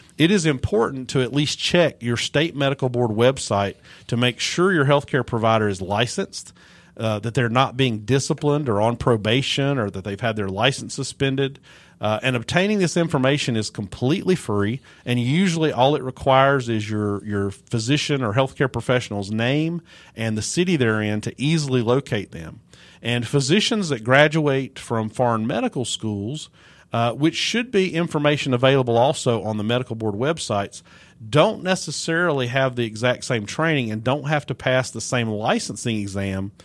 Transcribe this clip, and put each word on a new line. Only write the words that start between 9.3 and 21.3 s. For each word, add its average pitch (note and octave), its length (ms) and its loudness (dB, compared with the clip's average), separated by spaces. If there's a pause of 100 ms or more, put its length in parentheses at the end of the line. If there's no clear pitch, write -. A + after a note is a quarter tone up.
or G#2 120 -2
that F#2 140 -10
they've G2+ 160 -6
had A2+ 160 -2
their G2+ 120 -2
license B2+ 460 0
suspended. C3+ 640 -2 (420)
Uh, G#2+ 220 0
and B2+ 140 2
obtaining G3 440 0
this F3 160 0
information C#3 600 2
is G#2+ 140 -4
completely C#3 640 -2
free, G#2 460 -2 (260)
and B2 120 2
usually D#3+ 540 2
all C3+ 220 4
it C3+ 80 -2
requires C3 680 4
is G#2+ 220 -2
your, G#2 340 -2
your G2+ 260 -2
physician C3 720 -2
or G#2 120 0
healthcare C3+ 360 0
professional's A2+ 600 -2
name D3 500 0 (340)
and A2+ 220 -4
the G#2+ 60 -4
city F3+ 340 0
they're A2 240 2
in G#2 220 -2
to - 180 -6